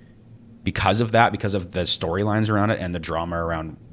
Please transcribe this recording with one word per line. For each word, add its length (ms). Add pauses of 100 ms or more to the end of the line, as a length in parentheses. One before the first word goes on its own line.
(640)
because 360
of 120
that, 200
because 220
of 180
the 100
storylines 680
around 220
it 80
and 140
the 60
drama 420
around 360 (160)